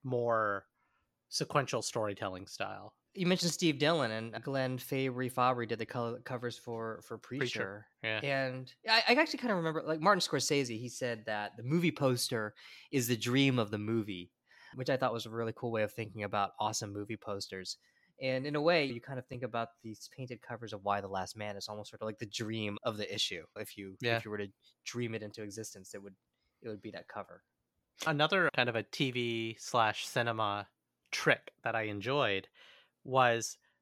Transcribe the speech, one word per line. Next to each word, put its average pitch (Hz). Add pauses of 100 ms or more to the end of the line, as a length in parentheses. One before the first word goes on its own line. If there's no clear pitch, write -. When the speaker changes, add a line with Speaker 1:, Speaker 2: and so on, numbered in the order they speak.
Speaker 1:
more 117 (600)
sequential 131
storytelling 101
style. 101 (200)
Speaker 2:
You 185
mentioned 175
Steve 151
Dillon, 147
and 113
Glenn 131
Fabry 131
Fabry 123
did 110
the 110
co-, 120
covers 120
for, 113
for 117
Speaker 1:
Preacher, 120
Speaker 2:
Preacher. 104 (180)
Speaker 1:
yeah. 110
Speaker 2:
And 131 (160)
I, 226
I 240
actually 311
kinda 226
remember, 160
like, 156
Martin 190
Scorsese, 135
he 123
said 117
that 104
the 113
movie 165
poster 120 (380)
is 123
the 123
dream 127
of 107
the 107
movie, 104 (420)
which 127
I 131
thought 127
was 113
a 113
really 113
cool 120
way 110
of 104
thinking 107
about 101
awesome 107
movie 104
posters. 98 (440)
And 131
in 147
a 151
way, 165
you 120
kind 135
of 123
think 123
about 117 (120)
these 110
painted 123
covers 113
of 98
Y 101
the 98
Last 95
Man 104
as 98
almost 107
sort 110
of 110
like 110
the 117
dream 107
of 113
the 104
issue. 92 (120)
If 104
you, 95
Speaker 1:
Yeah. 117
Speaker 2:
if 110
you 110
were 104
to 101 (320)
dream 120
it 104
into 104
existence, 104
it 101
would, 98 (480)
it 123
would 107
be 107
that 85
cover. 92 (640)
Speaker 1:
Another 160
kind 123
of 117
a 107
T -
V 117
slash -
cinema 110 (420)
trick - (120)
that 117
I 113
enjoyed 104 (540)
was, 123 (240)